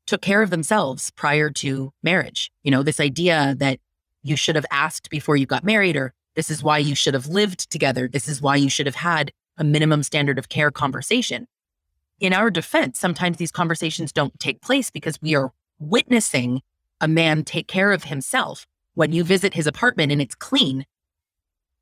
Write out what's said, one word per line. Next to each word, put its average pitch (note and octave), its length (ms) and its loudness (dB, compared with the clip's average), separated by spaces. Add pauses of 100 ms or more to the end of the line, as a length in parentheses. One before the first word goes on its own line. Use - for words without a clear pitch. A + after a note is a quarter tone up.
took - 160 -2
care G3+ 220 4
of F#3+ 80 0
themselves D#3+ 600 0
prior D3+ 380 2
to C3+ 420 -4 (120)
marriage. E3 480 -2 (120)
You C#3+ 60 0
know, C3+ 140 4
this D3+ 160 0
idea D3 580 2
that C3+ 220 0 (420)
you C#3+ 140 -2
should D#3 200 0
have D3+ 140 0
asked D3 400 -2
before D3+ 260 0
you C3+ 120 2
got C3 160 -2
married, G3 320 2
or C3 180 -4 (220)
this D#3+ 160 -4
is D3+ 100 -6
why D3+ 160 2
you D3 160 2
should C#3 220 0
have C3+ 120 -2
lived F#3+ 440 -2
together. C3+ 360 -2
This B2 200 -4
is C#3+ 120 -6
why C#3 160 2
you C#3+ 140 4
should C#3 160 -2
have C#3 100 -4
had D#3 360 -2 (260)
a D#3 60 -2
minimum D3+ 400 4
standard C#3+ 340 0
of - 120 -8
care D3+ 200 2
conversation. C#3+ 800 -2 (720)
In F#3 140 2
our G#3+ 180 4
defense, A#3+ 480 -2
sometimes F3 380 -2
these E3 140 -4
conversations E3 600 -2
don't - 280 -2
take - 220 -6
place C4 300 0
because D#3 320 -8
we D#3 100 0
are C3+ 180 2 (280)
witnessing D3+ 840 0 (400)
a D#3 60 2
man D#3 360 2
take - 240 -6
care G3 240 2
of F3+ 140 -2
himself. - 600 -6 (260)
When D#3 180 2
you E3+ 120 2
visit F3+ 300 2
his E3 120 -2
apartment D3+ 460 0
and D3 100 2
it's - 140 -4
clean, C#3+ 500 -2 (960)